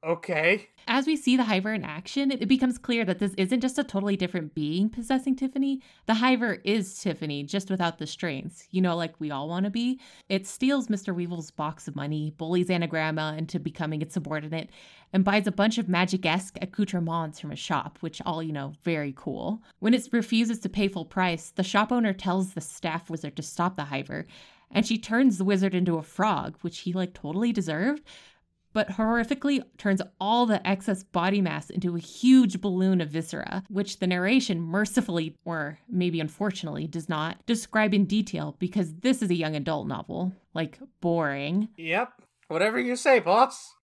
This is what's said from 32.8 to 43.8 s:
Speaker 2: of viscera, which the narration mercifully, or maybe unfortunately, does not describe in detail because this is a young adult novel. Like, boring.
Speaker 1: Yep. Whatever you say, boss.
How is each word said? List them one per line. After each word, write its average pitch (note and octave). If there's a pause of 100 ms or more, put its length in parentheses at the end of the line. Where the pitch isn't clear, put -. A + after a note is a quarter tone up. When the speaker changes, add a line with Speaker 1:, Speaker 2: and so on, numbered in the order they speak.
Speaker 2:
of D#3
viscera, D#3+
which G3
the F#3
narration F#3
mercifully, E3+
or D#3
maybe F3+
unfortunately, D#3
does D#3+
not D#3+
describe A3
in G#3
detail G3
because F3+
this B3+
is G3
a F3
young D#3
adult D3
novel. E3 (220)
Like, D#3+ (220)
boring. E3
Speaker 1:
Yep. E3+ (340)
Whatever G3+
you B3
say, B3+
boss. G#3 (120)